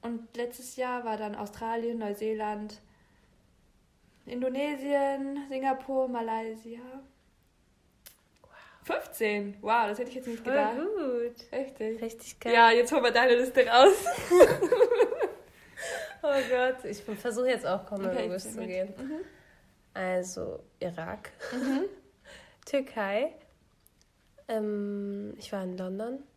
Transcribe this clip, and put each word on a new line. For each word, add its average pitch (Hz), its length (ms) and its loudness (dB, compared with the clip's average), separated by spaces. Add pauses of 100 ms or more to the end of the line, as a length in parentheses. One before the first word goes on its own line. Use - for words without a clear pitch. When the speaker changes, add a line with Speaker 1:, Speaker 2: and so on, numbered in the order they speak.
Speaker 1:
Und 233 340 -8
letztes 240 400 -8
Jahr 247 280 -4
war 214 140 -4
dann 208 160 -6
Australien, 226 640 -4
Neuseeland, 214 800 -6 (1400)
Indonesien, 277 1300 -2
Singapur, 262 580 -2
Malaysia. 226 720 -6 (1600)
Speaker 2:
Wow. - 100 -20 (340)
Speaker 1:
Fünfzehn. 208 760 -4
Wow, 220 280 2
das 214 100 -6
hätte 247 100 -6
ich 254 80 -12
jetzt 254 120 -10
nicht 226 140 -8
Speaker 2:
Voll 247 100 -4
Speaker 1:
gedacht. 233 240 2
Speaker 2:
gut. 262 760 -4
Speaker 1:
Richtig. 226 480 -6
Speaker 2:
Richtig - 400 -12
geil. 233 140 0
Speaker 1:
Ja, 233 160 10
jetzt 240 220 4
hol 285 100 4
mal 240 100 4
deine 240 240 6
Liste 254 300 4
raus. 262 280 10 (360)
<laughs> 349 140 12 (1800)
Speaker 2:
Oh 311 60 0 (220)
Gott, 254 340 0
ich 208 180 -8
versuche 226 460 -4
jetzt 240 180 0
auch 190 200 -2
chronologisch 185 400 -4
Speaker 1:
Okay, 180 120 -4
Speaker 2:
zu 190 140 -10
Speaker 1:
sehr 185 140 -8
Speaker 2:
gehen. 185 220 -4
Speaker 1:
gut. 202 180 -16
Mhm. 302 140 -8 (760)
Speaker 2:
Also 185 680 -6 (160)
Irak, 175 520 -10 (200)
Speaker 1:
Mhm. 269 340 -2 (400)
Speaker 2:
<laughs> - 420 -20
Türkei, 247 680 -4 (1120)
ähm, 202 920 -6
ich - 120 -16
war 196 140 -6
in 180 140 -8
London 214 440 -8 (140)